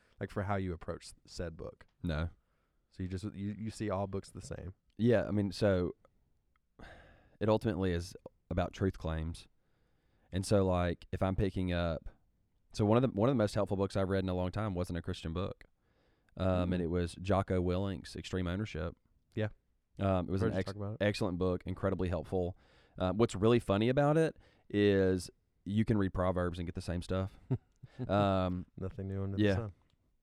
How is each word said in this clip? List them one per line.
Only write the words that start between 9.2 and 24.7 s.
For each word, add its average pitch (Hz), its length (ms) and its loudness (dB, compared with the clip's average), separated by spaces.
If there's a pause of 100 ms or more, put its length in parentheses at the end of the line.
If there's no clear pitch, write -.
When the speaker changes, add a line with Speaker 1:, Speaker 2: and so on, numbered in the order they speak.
Speaker 2:
And 95 120 -2
so, 98 220 4
like, 90 440 0
if - 120 -4
I'm 95 140 2
picking 92 360 0
up, 85 360 -2 (640)
so 107 120 0
one 107 140 6
of 131 40 6
the, 127 60 4 (100)
one 113 120 4
of 143 40 2
the 110 80 4
most 104 120 2
helpful 98 240 0
books 98 180 0
I've 95 140 0
read 95 140 2
in 92 40 -2
a 90 60 0
long 90 160 -2
time 101 240 -4
wasn't 87 240 -2
a 82 40 -4
Christian 85 300 -6
book. 90 320 -6 (720)
Um, 90 360 2
and 90 100 0
Speaker 1:
Mm. - 20 0
Speaker 2:
it 80 60 -2
was 87 320 0
Jocko 95 400 2
Willink's 90 520 -2
Extreme 90 320 -4
Ownership. 87 480 -4 (400)
Speaker 1:
Yeah. 107 140 -2 (500)
Speaker 2:
Um, 95 300 2
it - 40 -4
was 98 100 0
Speaker 1:
Heard 113 60 2
Speaker 2:
an 107 60 0
Speaker 1:
you 92 40 0
Speaker 2:
ex-, 95 80 -2
Speaker 1:
talk 98 100 -8
about 104 240 -6
it. 98 40 2
Speaker 2:
excellent 101 340 0
book, 90 280 0
incredibly 92 420 -2
helpful. 87 480 -2 (420)
Um, 92 180 0
what's 113 180 2
really 110 260 4
funny 104 280 2
about 143 300 2
it 160 180 0 (320)
is 95 640 4 (340)